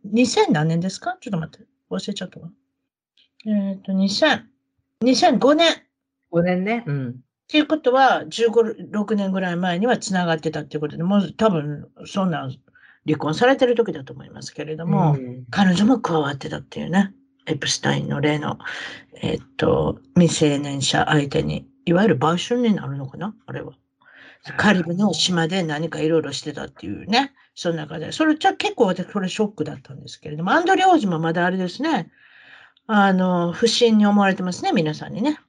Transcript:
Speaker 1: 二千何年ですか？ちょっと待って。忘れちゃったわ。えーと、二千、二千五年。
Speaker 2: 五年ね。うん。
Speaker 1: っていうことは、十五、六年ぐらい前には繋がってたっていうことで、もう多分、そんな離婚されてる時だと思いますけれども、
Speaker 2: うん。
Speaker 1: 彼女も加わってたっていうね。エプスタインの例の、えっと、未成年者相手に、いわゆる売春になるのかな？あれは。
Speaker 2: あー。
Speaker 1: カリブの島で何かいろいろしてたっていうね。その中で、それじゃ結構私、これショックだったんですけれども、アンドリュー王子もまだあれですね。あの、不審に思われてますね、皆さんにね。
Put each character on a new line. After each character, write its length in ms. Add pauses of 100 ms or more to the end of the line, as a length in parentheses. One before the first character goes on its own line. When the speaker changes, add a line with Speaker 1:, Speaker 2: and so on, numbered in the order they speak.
Speaker 1:
二 240
千 240
何 160
年 140
で 80
す 100
か？ 220
ち 80
ょ 0
っ 40
と 40
待 220
っ 20
て。 60 (240)
忘 160
れ 80
ち 80
ゃ 20
っ 60
た 100
わ。 80 (960)
え 40 (220)
ー 100
と、 100
二 160
千、 400 (540)
二 120
千 240
五 160
年。 140 (640)
Speaker 2:
五 120
年 220
ね。 220
う 60
ん。 180
Speaker 1:
っ 40 (320)
て 120
い 20
う 60
こ 100
と 160
は、 360
十 200
五、 140
六 520
年 160
ぐ 100
ら 100
い 60
前 220
に 80
は 120
繋 260
が 80
っ 80
て 100
た 100
っ 40
て 120
い 20
う 20
こ 80
と 80
で、 60
も 160
う 160
多 160
分、 400 (160)
そ 180
ん 60
な 180 (580)
離 120
婚 160
さ 120
れ 100
て 100
る 80
時 180
だ 120
と 100
思 100
い 60
ま 100
す 140
け 100
れ 120
ど 100
も、 260
Speaker 2:
う 60
ん。 320
Speaker 1:
彼 240
女 100
も 160
加 180
わ 140
っ 40
て 120
た 120
っ 20
て 180
い 60
う 40
ね。 220 (320)
エ 120
プ 120
ス 120
タ 140
イ 100
ン 40
の 140
例 160
の、 200 (640)
え 140
っ 60 (180)
と、 420 (140)
未 200
成 240
年 220
者 280
相 200
手 140
に、 260 (160)
い 80
わ 120
ゆ 40
る 80
売 220
春 240
に 120
な 120
る 100
の 100
か 120
な？ 160 (100)
あ 80
れ 80
は。 120 (720)
Speaker 2:
あ 60
ー。 60
Speaker 1:
カ 160
リ 100
ブ 120
の 200
島 340
で 140
何 260
か 120
い 80
ろ 100
い 40
ろ 100
し 100
て 100
た 120
っ 40
て 180
い 160
う 40
ね。 260 (220)
そ 160
の 60
中 220
で、 140
そ 120
れ 120
じ 100
ゃ 60
結 220
構 120
私、 240
こ 100
れ 80
シ 120
ョ 60
ッ 80
ク 100
だ 80
っ 80
た 140
ん 60
で 80
す 120
け 80
れ 80
ど 80
も、 80
ア 80
ン 40
ド 100
リ 80
ュ 40
ー 40
王 80
子 100
も 100
ま 140
だ 120
あ 60
れ 60
で 120
す 140
ね。 280 (760)
あ 260
の、 400
不 140
審 320
に 80
思 140
わ 80
れ 60
て 80
ま 100
す 100
ね、 100
皆 220
さ 120
ん 80
に 80
ね。 260